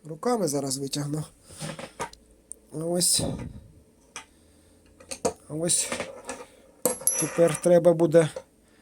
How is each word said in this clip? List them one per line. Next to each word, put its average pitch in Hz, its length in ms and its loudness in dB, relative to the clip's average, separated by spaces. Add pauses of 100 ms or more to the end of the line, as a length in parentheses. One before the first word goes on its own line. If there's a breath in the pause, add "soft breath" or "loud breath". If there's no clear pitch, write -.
руками 180 420 0
зараз 139 300 -2
витягну. 143 460 -4 (1500 loud breath)
А - 40 -8
ось, 170 460 0 (2000 soft breath)
а - 300 -4
ось 165 380 0 (1300 loud breath)
тепер 160 420 2
треба 175 320 6
буде 165 360 4 (520 soft breath)